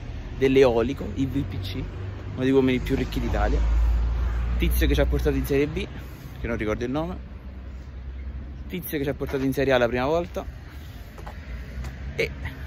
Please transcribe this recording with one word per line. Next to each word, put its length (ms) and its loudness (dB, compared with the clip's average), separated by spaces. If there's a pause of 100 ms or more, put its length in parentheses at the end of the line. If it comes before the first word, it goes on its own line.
(360)
dell'eolico, 760 6
I 120 0
V 180 -2
P 160 -6
C, 140 -6
uno 680 -6
degli 80 4
uomini 300 6
più 160 0
ricchi 240 -2
d'Italia. 400 2 (1000)
Tizio 300 4
che 60 4
ci 60 4
ha 60 6
portato 300 2
in 100 0
Serie 220 4
B, 180 -4 (540)
che 80 -4
non 80 -2
ricordo 260 0
il 80 -2
nome. 260 -2 (1500)
Tizio 320 -6
che 60 0
ci 60 2
ha 40 -2
portato 300 -2
in 80 2
Serie 200 2
A 60 6
la 80 6
prima 200 0
volta. 380 -2 (1700)
E 140 -2 (360)